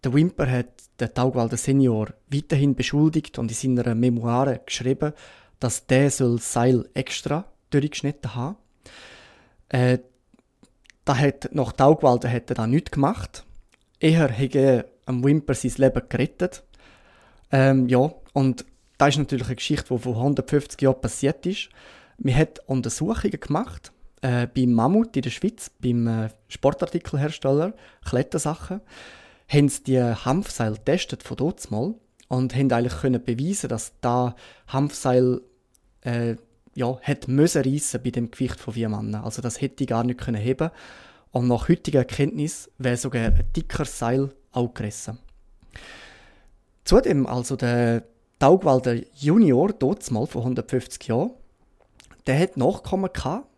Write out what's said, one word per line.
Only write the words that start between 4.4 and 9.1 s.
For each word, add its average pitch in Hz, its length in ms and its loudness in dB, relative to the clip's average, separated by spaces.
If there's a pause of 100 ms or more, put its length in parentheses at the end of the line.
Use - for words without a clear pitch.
geschrieben, 139 480 -4 (460)
dass - 260 -4
der 135 240 4
soll 120 280 0
das - 140 -8
Seil 120 440 2
extra - 500 -6 (240)
durchgeschnitten 143 640 -4
haben. 135 220 -8 (1120)